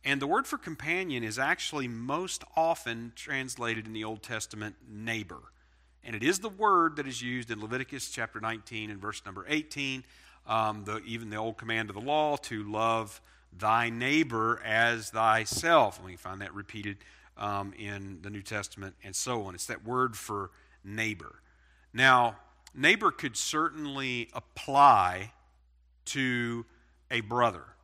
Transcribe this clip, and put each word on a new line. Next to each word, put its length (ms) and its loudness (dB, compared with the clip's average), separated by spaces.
And 180 2
the 60 0
word 200 2
for 100 -4
companion 680 -4
is 140 -4
actually 500 0
most 560 -4
often 600 0
translated 720 -4
in 80 -10
the 120 -6
Old 180 -8
Testament 520 -8
neighbor. 540 -6
And 120 -10
it 80 -4
is 160 4
the 100 -6
word 460 4
that 120 -4
is 140 -8
used 300 -4
in 80 -4
Leviticus 500 -6
chapter 300 -6
nineteen 500 -6
and 120 -10
verse 240 -6
number 240 -12
eighteen, 560 -4
um, 400 0
the, 200 -4
even 240 -8
the 60 -8
old 220 -4
command 320 -2
of 60 -10
the 60 -8
law 360 2
to 260 -6
love 580 0
thy 380 2
neighbor 760 2
as 460 2
thyself. 880 4
And 80 -16
we 100 -12
find 260 -12
that 120 -10
repeated, 440 -8
um, 400 -4
in 440 -10
the 80 -10
New 120 -8
Testament 600 -8
and 100 -14
so 300 -2
on. 120 -10
It's 100 -8
that 200 -10
word 300 0
for 360 -6
neighbor. 580 -6
Now, 440 8
neighbor 380 4
could 240 -6
certainly 1000 -4
apply 1000 6
to 600 -2
a 100 0
brother 420 2